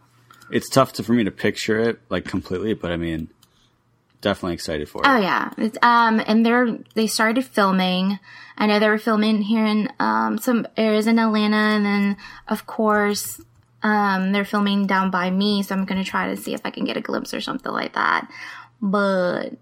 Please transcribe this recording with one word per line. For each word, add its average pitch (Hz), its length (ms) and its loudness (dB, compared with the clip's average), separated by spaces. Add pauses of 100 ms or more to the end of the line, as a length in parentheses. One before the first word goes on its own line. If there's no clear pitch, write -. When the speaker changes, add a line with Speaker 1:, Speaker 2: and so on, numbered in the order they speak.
(520)
Speaker 1:
it's 117 180 -2
tough 131 240 2
to, - 100 -6
for 113 100 0
me 120 100 4
to 92 80 0
picture - 480 -2
it, 113 200 0 (100)
like, 90 160 -2
completely, 95 480 -4
but 85 180 -6
I 85 60 -4
mean, 82 320 -4 (920)
definitely 95 340 -2
excited 76 340 -6
for - 120 -12
it. - 60 4
Speaker 2:
Oh, 262 100 4
yeah. 170 400 0
It's, 220 240 -4
um, 233 460 4
and 226 180 4
they're, 240 320 2 (180)
they 220 120 0
started 226 380 0
filming. 190 760 2 (380)
I 214 100 2
know 208 120 4
they 214 100 4
were 214 100 2
filming 214 420 2
here 220 240 2
in, 214 240 0 (100)
um, 220 380 0
some 233 300 0 (100)
areas 214 300 2
in 226 100 4
Atlanta, 214 380 2
and 214 300 2
then, 202 320 0 (300)
of 214 200 -4
course, 208 720 0 (400)
um, 202 520 2
they're 202 120 2
filming 202 400 0
down 190 240 2
by 185 220 0
me, 202 320 0
so 196 100 -6
I'm 190 120 -2
gonna 190 180 -2
try 185 240 -4
to 196 100 -6
see - 160 -8
if - 120 -8
I - 40 -4
can - 160 -8
get - 120 -4
a - 40 -6
glimpse - 320 -6
or - 80 -6
something - 300 -8
like - 220 -6
that. - 360 -2 (520)
But 196 720 0 (100)